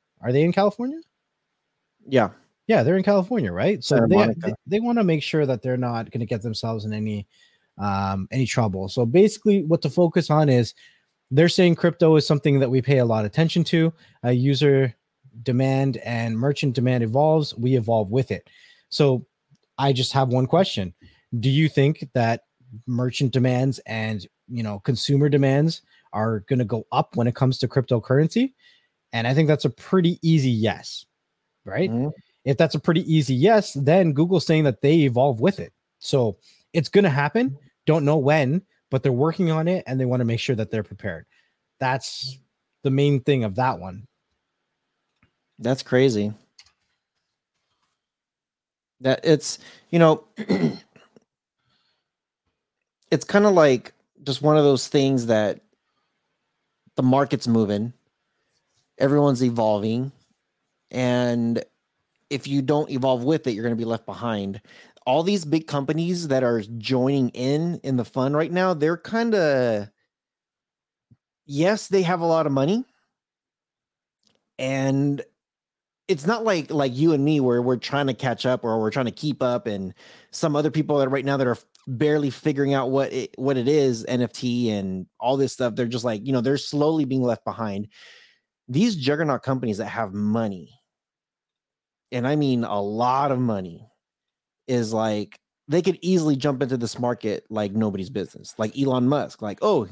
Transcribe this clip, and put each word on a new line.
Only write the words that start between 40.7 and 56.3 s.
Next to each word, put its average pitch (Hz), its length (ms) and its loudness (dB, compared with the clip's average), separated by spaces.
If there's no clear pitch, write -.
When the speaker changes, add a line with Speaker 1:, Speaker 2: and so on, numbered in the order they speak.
Speaker 1:
they're 110 140 -4
prepared. 90 420 -12
That's 131 580 -6
the 139 80 0
main 139 300 2
thing 135 240 0
of 95 120 -6
that 127 240 -2
one. 92 260 -14
Speaker 2:
That's 127 240 -2
crazy. 113 500 2
That 131 240 0
it's, - 340 0
you 170 80 2
know, 160 260 4
<clears throat> - 420 -2
it's 160 140 0
kinda 202 260 4
like 147 420 4
just 135 200 -8
one 151 140 4
of 151 80 4
those 139 240 4
things 135 380 0
that 107 340 0